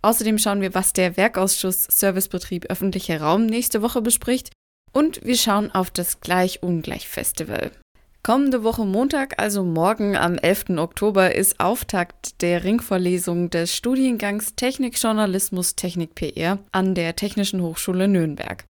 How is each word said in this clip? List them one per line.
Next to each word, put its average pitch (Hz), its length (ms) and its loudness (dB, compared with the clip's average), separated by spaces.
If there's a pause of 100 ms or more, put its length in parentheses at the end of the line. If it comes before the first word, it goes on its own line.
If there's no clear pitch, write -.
Außerdem 220 360 4
schauen 202 240 2
wir, 190 120 -2
was 190 200 0
der 180 240 2
Werkausschuss 190 640 2
Servicebetrieb 185 840 0
öffentlicher 180 500 -2
Raum 170 260 4
nächste 226 360 0
Woche 233 200 0
bespricht 240 480 -2 (440)
und 302 320 0
wir 247 100 2
schauen 208 360 0
auf 185 200 0
das - 300 -6
Gleich-Ungleich-Festival. - 1500 -2 (520)
Kommende 254 400 2
Woche 226 220 0
Montag, 269 560 0
also 202 240 0
morgen 196 500 2
am 170 220 2
elften 180 420 2
Oktober, 190 560 2
ist - 240 0
Auftakt - 840 -2
der 175 220 2
Ringvorlesung 180 880 0
des 170 260 -2
Studiengangs 233 800 0
Technikjournalismus, 220 1200 0
Technik 175 400 -4
P 151 140 -4
R 185 300 -2 (120)
an 190 240 0
der 165 220 -2
Technischen 202 440 -2
Hochschule 180 460 0
Nürnberg. 170 560 0 (120)